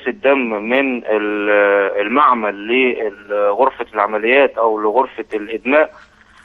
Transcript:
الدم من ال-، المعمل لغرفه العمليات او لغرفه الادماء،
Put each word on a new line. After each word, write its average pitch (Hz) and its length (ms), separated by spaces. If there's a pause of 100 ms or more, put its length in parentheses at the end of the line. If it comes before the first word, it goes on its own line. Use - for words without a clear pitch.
الدم 123 420 (200)
من 131 280
ال-، 104 1040
المعمل 113 540 (760)
لغرفه 104 640
العمليات 107 640
او 110 220
لغرفه 107 540
الادماء، 113 560 (560)